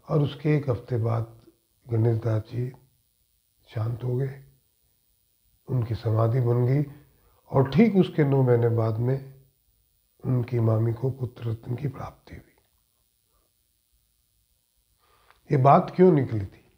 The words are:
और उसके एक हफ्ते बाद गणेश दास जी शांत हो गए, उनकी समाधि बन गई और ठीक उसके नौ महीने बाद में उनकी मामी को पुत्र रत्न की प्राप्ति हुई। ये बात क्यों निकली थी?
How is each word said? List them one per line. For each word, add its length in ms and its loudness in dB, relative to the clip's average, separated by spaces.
और 140 0
उसके 360 -2
एक 120 -4
हफ्ते 280 -4
बाद 440 -4
गणेश 300 0
दास 240 -2
जी 300 -8
शांत 360 -6
हो 140 -4
गए, 280 -6
उनकी 260 -4
समाधि 440 0
बन 260 0
गई 200 0
और 200 2
ठीक 240 4
उसके 280 2
नौ 200 2
महीने 260 4
बाद 280 0
में 480 -6
उनकी 340 -2
मामी 340 0
को 180 -4
पुत्र 400 -10
रत्न 240 -8
की 120 -8
प्राप्ति 480 -14
हुई। 180 -20
ये 60 2
बात 380 4
क्यों 160 8
निकली 340 0
थी? 320 -20